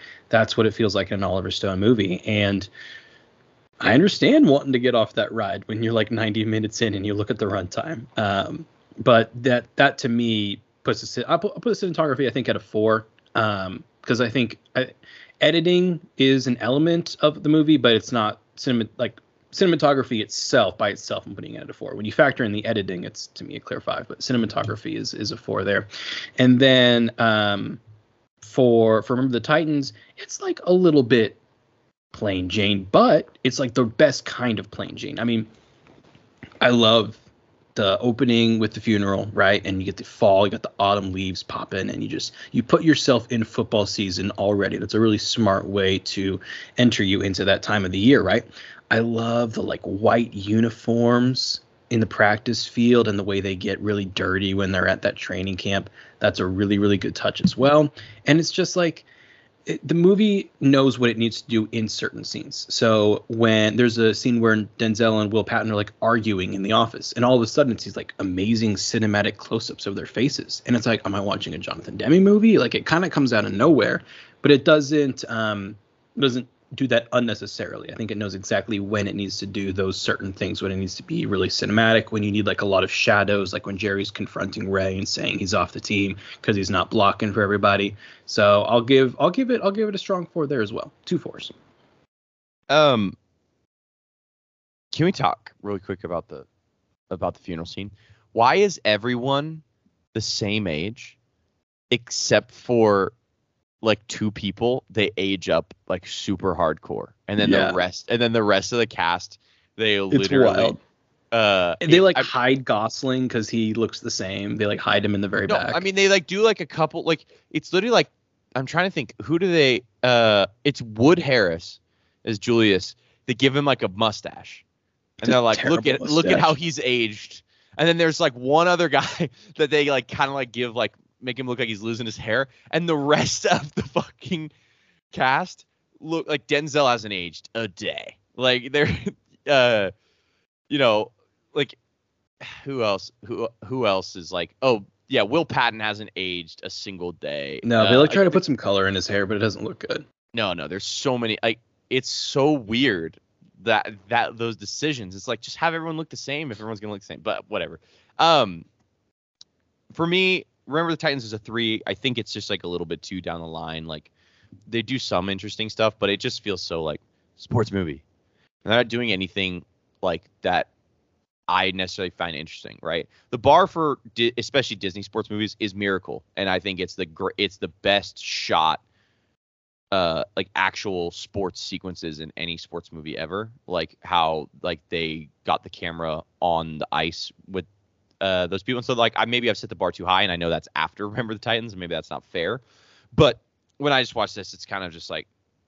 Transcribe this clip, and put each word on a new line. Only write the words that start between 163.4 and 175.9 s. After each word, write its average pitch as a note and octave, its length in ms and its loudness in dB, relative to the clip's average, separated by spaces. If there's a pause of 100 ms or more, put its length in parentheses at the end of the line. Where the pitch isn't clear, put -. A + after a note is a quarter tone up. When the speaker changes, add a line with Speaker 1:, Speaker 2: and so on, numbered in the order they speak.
Speaker 2:
line. D#2+ 380 -12
Like, D#2 260 -14 (560)
they A#2 140 -4
do B2 160 -6
some F#2+ 320 -2
interesting G2+ 400 -8
stuff, A2 300 0
but G2+ 100 0
it G2 100 -2
just - 240 -8
feels F#2+ 180 -6
so, E2 220 -6
like, D#2 180 -6 (360)
sports G#2+ 340 -4
movie. E2 300 -4 (640)
And G2+ 80 -4
they're A#2 80 6
not A#2+ 80 0
doing A#2 240 -2
anything, F#2 520 -4 (380)
like, F2 220 -4 (180)
that F2+ 280 0 (760)
I F#2 220 2
necessarily F#2 400 -6
find E2+ 260 -8
interesting, - 460 -14
right? D#2+ 260 -6 (220)
The A#2+ 80 -6
bar D3 300 6
for D3+ 320 -2 (160)
Di-, A#2 220 0
especially A#2+ 400 -4
Disney F#2+ 260 -8
sports - 260 -8
movies G#2 300 -6
is G#2 160 -6
Miracle, G2 480 -6 (120)